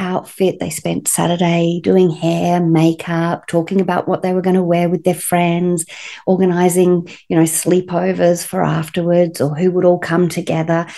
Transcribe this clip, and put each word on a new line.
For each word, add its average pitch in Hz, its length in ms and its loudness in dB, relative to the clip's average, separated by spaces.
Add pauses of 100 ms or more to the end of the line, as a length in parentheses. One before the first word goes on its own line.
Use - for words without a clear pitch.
outfit. 185 580 -2
They 175 120 -6
spent - 380 -6
Saturday 170 760 0
doing 185 280 4
hair, 170 500 -2
makeup, 165 880 0
talking 170 320 0
about 180 280 -2
what 175 140 -2
they 185 100 -2
were 185 80 0
gonna 185 240 2
wear 175 240 2
with 175 160 -2
their 180 100 2
friends, 175 680 0 (420)
organising, 180 800 2 (220)
you 175 80 0
know, 160 60 6
sleepovers 175 1040 0
for 185 160 -2
afterwards 165 800 0
or 147 120 -2
who 180 180 0
would 180 120 0
all 175 140 4
come 175 300 0
together. 165 580 -2 (120)